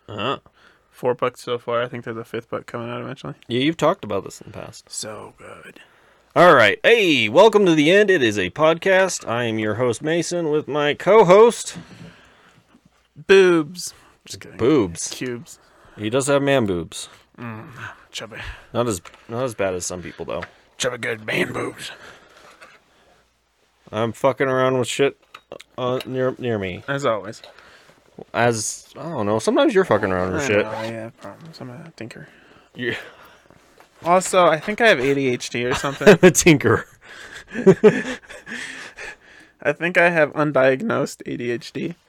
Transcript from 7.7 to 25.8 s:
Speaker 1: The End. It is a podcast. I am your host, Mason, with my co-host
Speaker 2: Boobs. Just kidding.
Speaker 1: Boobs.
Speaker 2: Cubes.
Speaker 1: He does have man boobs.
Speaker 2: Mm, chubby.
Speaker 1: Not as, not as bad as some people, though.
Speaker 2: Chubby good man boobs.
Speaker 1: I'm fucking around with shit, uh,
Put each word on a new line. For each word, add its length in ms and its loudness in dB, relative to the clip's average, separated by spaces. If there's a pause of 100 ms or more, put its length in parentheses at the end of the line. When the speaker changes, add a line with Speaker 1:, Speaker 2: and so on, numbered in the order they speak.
Speaker 1:
The 140 4
End. 200 6
It 120 4
is 160 0
a 120 -2
podcast. 760 0
I 200 -4
am 120 -4
your 180 -2
host, 260 -2
Mason, 500 -4
with 160 -4
my 260 -2
co-host 840 6 (1400)
Speaker 2:
Boobs. 800 2 (320)
Just 160 -18
kidding. 160 -20
Speaker 1:
Boobs. 540 0
Speaker 2:
Cubes. 480 -12 (380)
Speaker 1:
He 120 -6
does 180 -2
have 140 2
man 240 2
boobs. 420 -6 (320)
Speaker 2:
Mm, 300 -16 (420)
chubby. 280 -14 (340)
Speaker 1:
Not 160 0
as, 120 -4 (280)
not 160 -6
as 100 -8
bad 200 -4
as 100 -8
some 160 -10
people, 240 -14
though. 180 -8 (340)
Speaker 2:
Chubby 200 -6
good 280 -8
man 280 -6
boobs. 380 -10 (2000)
Speaker 1:
I'm 220 -4
fucking 380 -2
around 280 0
with 120 -2
shit, 280 -2 (600)
uh, 280 -4